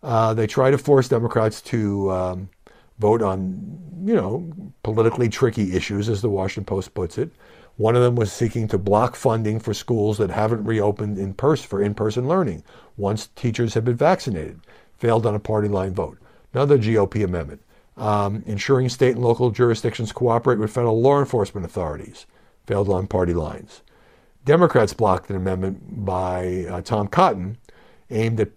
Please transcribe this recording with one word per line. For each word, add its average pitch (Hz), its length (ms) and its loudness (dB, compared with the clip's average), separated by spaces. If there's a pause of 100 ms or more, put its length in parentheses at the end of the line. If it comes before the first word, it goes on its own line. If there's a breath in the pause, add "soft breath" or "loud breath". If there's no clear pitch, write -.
Uh, 113 300 2
they 110 140 0
try 131 240 2
to 139 80 4
force 135 280 4
Democrats 113 540 0
to, 101 500 -2
um, 92 380 -4 (500 soft breath)
vote 110 220 4
on, 95 580 -4 (280)
you 175 80 2
know, 131 360 -2 (320)
politically 113 460 2
tricky 107 480 0
issues, 104 320 -2
as 101 140 -2
the 113 80 0
Washington 98 340 -4
Post 98 300 -6
puts 90 240 -6
it. 156 120 -4 (480 loud breath)
One 110 180 2
of 123 60 6
them 120 140 4
was 110 140 0
seeking 113 380 -2
to 104 80 -2
block 104 400 2
funding 113 420 0
for 107 140 -6
schools 107 460 -2
that 104 120 0
haven't 110 340 0
reopened 104 520 0
in 98 160 -6
pers-, 151 320 0
for 98 160 -4
in-person 107 480 -2
learning 151 340 -2 (340 loud breath)
once 101 320 -4
teachers 117 440 -2
have 113 140 0
been 123 100 0
vaccinated. 143 640 0 (380 soft breath)
Failed 113 260 2
on 107 100 0
a 104 40 -2
party 104 300 0
line 95 260 -2
vote. 90 240 -6 (340 soft breath)
Another 139 240 4
G 110 220 2
O 101 80 4
P 107 160 -2
amendment. 87 400 -6 (340 soft breath)
Um, 104 500 -2
ensuring 127 420 0
state 127 260 2
and 123 100 -4
local 120 260 2
jurisdictions 117 600 0
cooperate 117 460 2
with 107 140 -2
federal 117 280 2
law 139 200 4
enforcement 107 440 -2
authorities. 80 640 -8 (400 soft breath)
Failed 98 220 0
on 95 180 0
party 90 260 0
lines. - 500 -6 (640 soft breath)
Democrats 143 480 4
blocked 98 380 0
an 98 60 -4
amendment 95 680 -4
by, 92 640 -4
uh, 90 120 -8
Tom 104 260 -2
Cotton 107 520 0 (520 soft breath)
aimed 113 300 0
at 101 160 0